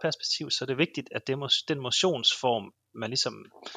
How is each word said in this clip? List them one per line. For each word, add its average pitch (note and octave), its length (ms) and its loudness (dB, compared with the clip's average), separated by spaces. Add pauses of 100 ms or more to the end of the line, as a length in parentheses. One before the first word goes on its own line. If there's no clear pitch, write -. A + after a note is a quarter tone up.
perspektiv, - 480 -2
så - 140 -2
er - 20 -2
det C3 120 0
vigtigt, D3 340 0
at - 140 -6
det C3+ 120 0
mos-, - 300 0
den D3 120 0
motionsform, B2 920 2 (200)
man A2+ 160 -4
ligesom A2 340 -2 (320)